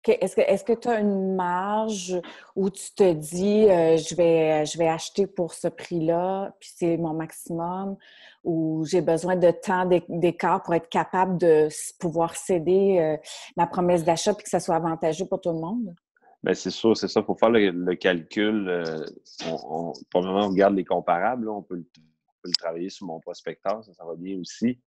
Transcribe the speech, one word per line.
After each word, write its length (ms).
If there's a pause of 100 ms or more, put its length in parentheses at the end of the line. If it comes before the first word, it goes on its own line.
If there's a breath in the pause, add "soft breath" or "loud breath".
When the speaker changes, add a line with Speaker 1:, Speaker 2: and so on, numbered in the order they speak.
Speaker 1:
Ok. 140
Est-ce 160
que, 60
est-ce 220
que 100
t'as 260
une 340
marge 840 (340 loud breath)
où 140
tu 260
te 200
dis, 560
euh, 260
je 180
vais, 520
je 100
vais 100
acheter 400
pour 280
ce 120
prix-là, 960
puis 140
c'est 240
mon 160
maximum, 840 (460 loud breath)
ou 420
j'ai 160
besoin 340
de 160
tant 360
d'é-, 240
d'écart 520
pour 120
être 160
capable 480
de 300
s-, 300
pouvoir 380
céder, 600
euh, 180 (400 loud breath)
ma 100
promesse 380
d'achat 300
puis 100
que 60
ça 100
soit 160
avantageux 480
pour 160
tout 120
le 80
monde ? 340 (480 soft breath)
Speaker 2:
Ben, 100
c'est 180
sûr, 240
c'est 140
ça. 140
Faut 140
faire 120
le, 220
le 240
calcul. 760
Euh, 380 (400)
on, 100 (140)
on, 220 (180)
premièrement, 380
on 20
regarde 240
les 100
comparables, 600
là. 60
On 100
peut 140
le, 100 (100)
on 360 (100)
peut 80
le 80
travailler 320
sur 160
mon 140
prospecteur, 640
ça, 120
ça 100
va 120
bien 220
aussi. 400 (120)